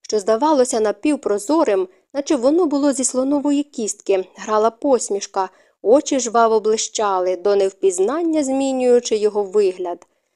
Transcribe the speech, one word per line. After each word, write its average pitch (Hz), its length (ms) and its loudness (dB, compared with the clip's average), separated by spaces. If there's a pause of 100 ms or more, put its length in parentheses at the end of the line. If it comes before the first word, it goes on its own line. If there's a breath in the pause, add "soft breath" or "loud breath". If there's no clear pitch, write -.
що - 180 -4
здавалося 247 600 0
напівпрозорим, 214 1080 0 (260 soft breath)
наче 294 220 -2
воно 294 300 2
було 285 280 0
зі 262 100 -4
слонової 277 600 0
кістки, 196 640 -4 (100)
грала 214 360 0
посмішка, 214 760 -2 (320 soft breath)
очі 269 380 2
жваво 226 400 2
блищали, 202 760 -2
до 202 200 0
невпізнання 202 880 0
змінюючи 254 720 0
його 208 280 0
вигляд. 185 640 -2 (280)